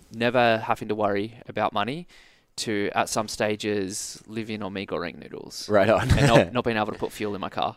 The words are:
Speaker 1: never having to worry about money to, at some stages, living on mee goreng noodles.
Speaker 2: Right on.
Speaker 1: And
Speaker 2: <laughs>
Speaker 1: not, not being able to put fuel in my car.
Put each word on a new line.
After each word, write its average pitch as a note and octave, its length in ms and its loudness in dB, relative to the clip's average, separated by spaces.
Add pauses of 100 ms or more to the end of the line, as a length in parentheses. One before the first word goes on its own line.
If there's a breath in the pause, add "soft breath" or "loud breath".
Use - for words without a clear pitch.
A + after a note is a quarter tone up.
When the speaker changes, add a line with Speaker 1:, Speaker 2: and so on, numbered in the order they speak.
(140)
Speaker 1:
never A#2 460 2
having A2+ 280 -4
to G#2+ 80 -2
worry G#2 400 -2 (120)
about G#2+ 260 -2
money B2+ 340 -4 (500 soft breath)
to, G2+ 380 -2
at A2 140 0
some G#2+ 180 -4
stages, G#2 1000 -4
living G#2+ 360 -8
on F#2+ 100 -8
mee G2 120 -6
goreng E2+ 320 -6
noodles. - 520 -14
Speaker 2:
Right G#2 200 6
on. G#2+ 220 4
Speaker 1:
And C3+ 160 6
Speaker 2:
<laughs> - 0 -
Speaker 1:
not, A#2 260 6
not B2 100 0
being A2+ 140 -2
able G#2+ 160 -2
to - 60 -12
put - 120 -4
fuel G#2 240 -6
in F#2+ 60 -8
my F2+ 80 -6
car. - 280 -4